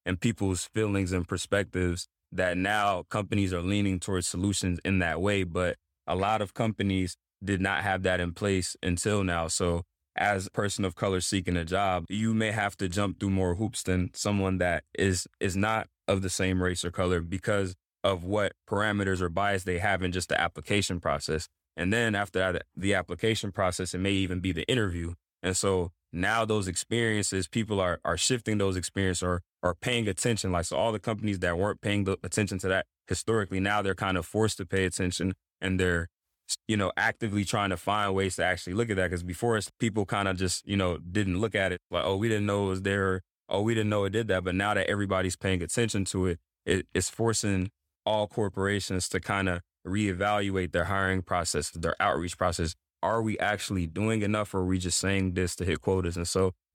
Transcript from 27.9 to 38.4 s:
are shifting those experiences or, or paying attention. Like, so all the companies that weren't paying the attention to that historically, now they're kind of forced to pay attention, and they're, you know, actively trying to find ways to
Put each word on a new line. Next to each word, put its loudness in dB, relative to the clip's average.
are 0
shifting 0
those 2
experiences 0
or, 0
or 2
paying 0
attention. 0
Like, 0
so -4
all 2
the -4
companies -2
that 2
weren't 0
paying 0
the 0
attention -2
to -4
that 2
historically, 0
now 2
they're 0
kind 0
of -2
forced 0
to -8
pay 2
attention, 0
and 0
they're, 2
you 2
know, 2
actively 0
trying 2
to 0
find 0
ways 0
to 2